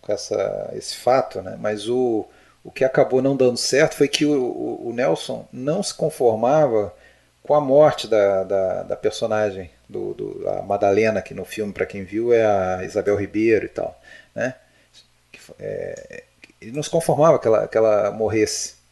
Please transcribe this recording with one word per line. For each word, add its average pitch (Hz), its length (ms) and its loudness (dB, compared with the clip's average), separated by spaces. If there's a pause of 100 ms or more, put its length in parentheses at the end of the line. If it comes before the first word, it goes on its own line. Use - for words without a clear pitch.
com 104 100 -6
essa, 101 600 -4
esse - 220 -12
fato, 123 460 0
né? 101 180 -12
Mas 107 280 -6
o, 120 380 0 (380)
o - 80 -18
que - 120 0
acabou 131 380 2
não 135 140 2
dando 123 200 4
certo - 380 2
foi 143 140 2
que 151 180 0
o, 147 80 2
o, 123 540 -4
o 117 40 -6
Nelson 123 600 -4
não 139 300 -4
se - 120 -8
conformava 120 1000 2 (520)
com 147 100 2
a 151 60 6
morte 139 480 4
da, 98 360 4
da, 95 380 0
da - 140 -6
personagem, 107 760 -4 (180)
do, 101 260 -8
do, 101 340 -8
a - 140 -4
Madalena, 101 600 2
que - 120 -16
no 98 100 -10
filme, 104 280 -8
pra 95 140 -4
quem 101 160 -12
viu, 110 300 -2
é 113 120 4
a 92 400 0
Isabel 101 320 0
Ribeiro 104 500 2
e - 20 -10
tal, - 300 -8 (360)
né? 113 220 -6 (760)
Que - 80 -20
fo-, - 200 -20
é, - 640 -12 (360)
ele 110 120 -16
não 147 100 -8
se - 80 -8
conformava 151 480 4
que - 80 -2
ela, 107 220 2
que 113 100 0
ela 107 320 4
morresse. 107 640 -2 (180)